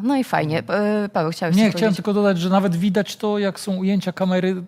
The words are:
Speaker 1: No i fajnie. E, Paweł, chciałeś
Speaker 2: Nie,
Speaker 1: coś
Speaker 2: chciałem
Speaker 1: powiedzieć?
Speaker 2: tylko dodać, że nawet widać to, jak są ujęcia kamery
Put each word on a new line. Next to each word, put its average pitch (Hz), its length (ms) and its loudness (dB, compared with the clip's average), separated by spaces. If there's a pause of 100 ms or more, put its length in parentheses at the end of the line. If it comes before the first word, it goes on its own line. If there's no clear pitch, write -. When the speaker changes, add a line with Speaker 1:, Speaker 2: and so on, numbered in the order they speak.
Speaker 1:
No 277 140 2
i 262 60 2
fajnie. 156 460 -2
E, 208 400 0
Paweł, 170 220 0
chciałeś 170 240 0
Speaker 2:
Nie, 202 80 6
Speaker 1:
coś 214 60 4
Speaker 2:
chciałem 175 120 -2
Speaker 1:
powiedzieć? 214 140 2
Speaker 2:
tylko 196 180 -4
dodać, 196 260 2
że 180 100 -2
nawet 190 260 2
widać 190 400 0
to, 208 240 -2
jak 196 200 -2
są 190 160 -6
ujęcia 190 360 0
kamery 185 440 0 (120)